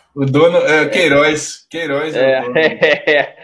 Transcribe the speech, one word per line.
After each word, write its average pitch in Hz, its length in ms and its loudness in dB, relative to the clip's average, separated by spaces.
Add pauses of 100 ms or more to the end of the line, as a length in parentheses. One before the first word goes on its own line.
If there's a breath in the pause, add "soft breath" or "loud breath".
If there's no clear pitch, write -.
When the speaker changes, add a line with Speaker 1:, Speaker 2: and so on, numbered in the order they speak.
(160)
Speaker 1:
O 139 100 -2
dono, 160 340 2
é, 156 240 2
Speaker 2:
É. 151 40 -2
Speaker 1:
Queiroz. 151 840 0
Queiroz 156 460 -6
é 120 60 -2
o - 20 2
Speaker 2:
É, 131 180 2
Speaker 1:
dono. - 140 -6
Speaker 2:
<laughs> 151 880 0